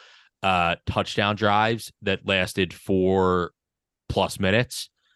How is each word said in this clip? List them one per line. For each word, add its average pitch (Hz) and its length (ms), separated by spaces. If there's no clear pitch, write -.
uh, 87 340
touchdown 104 500
drives 107 560
that 98 240
lasted 92 460
four 92 800
plus - 320
minutes. 107 480